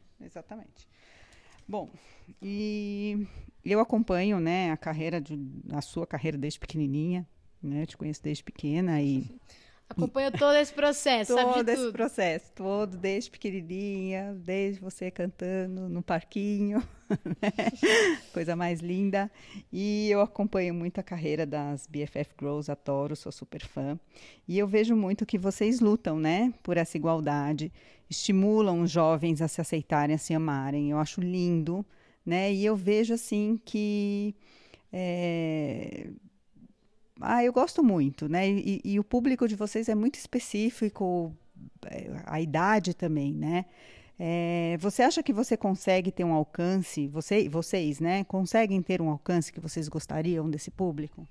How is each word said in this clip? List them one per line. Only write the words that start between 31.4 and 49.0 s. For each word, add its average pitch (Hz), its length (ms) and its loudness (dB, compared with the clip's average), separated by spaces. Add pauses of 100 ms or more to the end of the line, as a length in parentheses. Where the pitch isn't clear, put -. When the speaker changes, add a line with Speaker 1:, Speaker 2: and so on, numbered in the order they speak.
Speaker 1:
né? 185 260 2
E 196 140 2
eu 214 100 4
vejo, 214 380 2
assim, 214 500 0
que, 208 720 -2 (560)
é... 170 1160 -2 (1120)
ah, 240 240 2
eu 247 80 4
gosto 294 320 4
muito, 156 460 4
né? 185 200 2
E, 196 340 0
e 202 160 0
o 202 40 2
público 247 440 2
de 214 80 -4
vocês 214 340 -2
é 220 60 2
muito 220 200 2
específico, 202 1200 -2 (500)
é, - 260 -10 (140)
a 156 140 -4
idade 170 540 2
também, 151 400 -2
né? 156 320 -2 (540)
É... 170 600 0
você 202 220 0
acha 311 220 4
que 247 100 2
você 226 240 0
consegue 190 540 2
ter 185 120 -2
um 170 100 2
alcance, 170 760 0
você, 156 420 0
vocês, 160 500 -2
né, 185 260 2
conseguem 196 560 2
ter 180 200 0